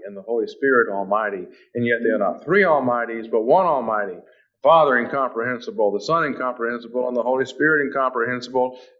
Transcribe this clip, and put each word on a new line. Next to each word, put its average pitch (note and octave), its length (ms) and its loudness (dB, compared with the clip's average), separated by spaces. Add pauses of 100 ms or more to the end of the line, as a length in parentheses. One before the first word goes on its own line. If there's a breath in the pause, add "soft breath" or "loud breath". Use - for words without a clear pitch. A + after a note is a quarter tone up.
and G2+ 100 -14
the G2 60 -14
Holy A2 260 -4
Spirit B2 440 2
Almighty, G2 540 -2 (280 loud breath)
and A#2+ 120 -2
yet A#2 180 0
they A2+ 60 2
are A2 80 2
not F#2+ 260 -2
three F#3+ 200 2
Almighties, A#2+ 640 0
but A2+ 160 0
one E3+ 220 4
Almighty. A2 520 -2 (440 soft breath)
Father D3 380 6
incomprehensible, A#2 920 -2
the G2+ 100 -4
Son D#3+ 240 0
incomprehensible, A#2+ 800 -4
and B2 80 -6
the A#2 80 0
Holy C3 220 0
Spirit D3 420 0
incomprehensible, B2+ 880 -2 (220 loud breath)